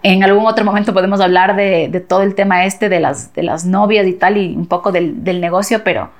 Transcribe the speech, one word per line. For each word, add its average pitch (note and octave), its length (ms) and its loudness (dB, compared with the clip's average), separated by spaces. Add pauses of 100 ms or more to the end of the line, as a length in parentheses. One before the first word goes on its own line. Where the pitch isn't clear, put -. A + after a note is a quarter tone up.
En F#3+ 220 2
algún G3+ 220 4
otro A3 180 0
momento G#3 300 -2
podemos F#3+ 260 0
hablar F#3 360 2
de, F#3+ 320 0
de F3+ 120 -4
todo F#3 220 0
el G3 120 0
tema F#3+ 300 2
este G3 240 -2
de F3+ 120 0
las, C#3 340 -4
de - 80 -6
las E3 220 -4
novias G3+ 420 2
y F3+ 80 0
tal, G3 240 0
y F3+ 180 -2
un E3+ 100 -6
poco F3+ 260 -2
del, E3+ 320 -4
del F3+ 160 -2
negocio, G3 440 -2
pero A2+ 360 -2